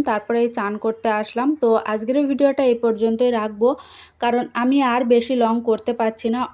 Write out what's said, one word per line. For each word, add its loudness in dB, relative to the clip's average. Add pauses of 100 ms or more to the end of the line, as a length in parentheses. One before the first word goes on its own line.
তারপরে 0
এই 2
চান -6
করতে -4
আসলাম। -2
তো 2
আজকের -2
ভিডিওটা 2
এই 4
পর্যন্তই 0
রাখবো, 0 (440)
কারণ 0 (100)
আমি 2
আর 2
বেশি 2
লং 2
করতে -2
পারছি -4
না, -2